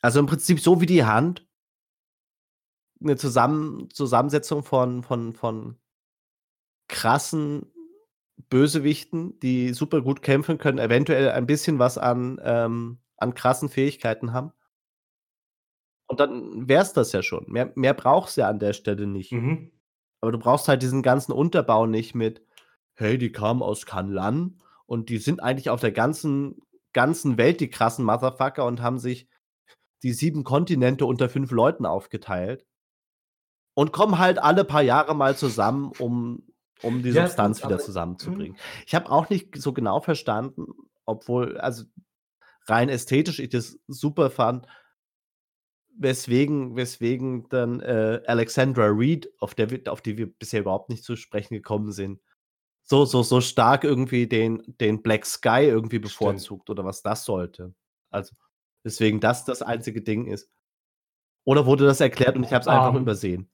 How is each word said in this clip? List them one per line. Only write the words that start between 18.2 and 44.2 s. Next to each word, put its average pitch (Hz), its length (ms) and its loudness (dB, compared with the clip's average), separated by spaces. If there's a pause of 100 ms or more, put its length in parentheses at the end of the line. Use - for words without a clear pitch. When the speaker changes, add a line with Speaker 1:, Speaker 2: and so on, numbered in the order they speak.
Speaker 1:
ja 113 120 2
an 107 100 -2
der 104 140 0
Stelle 104 340 -4
nicht. 98 260 -8
Speaker 2:
Mhm. 131 380 -4 (500)
Speaker 1:
Aber 113 120 0
du 117 60 -4
brauchst 123 300 2
halt 135 140 4
diesen 131 200 -2
ganzen 131 300 2
Unterbau 135 540 2
nicht 113 280 -2
mit: 113 320 -4 (480)
"Hey, 113 240 0
die 120 140 -4
kamen 113 300 -2
aus 104 240 -6
Kanlan 98 760 -4 (240)
und 113 240 -6
die 117 80 -2
sind 147 240 -2
eigentlich 127 280 -2
auf 120 100 0
der 110 120 0
ganzen, 139 680 -2 (320)
ganzen 135 460 0
Welt 151 220 4
die 131 100 -2
krassen 113 340 -2
Motherfucker 127 640 0
und 120 160 -4
haben 123 160 -2
sich 123 300 -8 (720)
die 123 120 -2
sieben 147 300 -2
Kontinente 135 600 2
unter 127 240 0
fünf 135 220 -4
Leuten 120 340 2
aufgeteilt." 95 800 -6 (1120)
Und 151 160 2
kommen 196 260 2
halt 185 200 4
alle 170 260 4
paar 147 180 2
Jahre 143 340 4
mal 139 200 2
zusammen, 123 600 0
um, 120 480 -4 (360)
um 123 220 -4
die 123 80 -2
Speaker 2:
Ja, 165 220 4
Speaker 1:
Substanz 107 300 0
Speaker 2:
gut, - 20 -
Speaker 1:
wieder 92 140 -2
Speaker 2:
aber, - 20 -4
Speaker 1:
zusammenzubringen. 90 760 -8
Speaker 2:
hm. - 40 -20 (260)
Speaker 1:
Ich - 80 -4
habe - 160 -2
auch 151 200 2
nicht - 260 -4
so 135 160 -4
genau 120 280 -2
verstanden, 135 640 -4 (400)
obwohl, 120 520 -4
also, 113 260 -6 (800)
rein 117 240 2
ästhetisch 139 500 0
ich 123 100 -8
das 120 380 -6
super 143 420 0